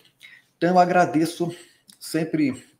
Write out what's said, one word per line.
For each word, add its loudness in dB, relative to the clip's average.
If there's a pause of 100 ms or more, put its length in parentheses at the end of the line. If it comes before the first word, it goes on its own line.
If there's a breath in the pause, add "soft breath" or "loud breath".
(580 loud breath)
Então, 0
eu 4
agradeço 0 (440 loud breath)
sempre -4 (140)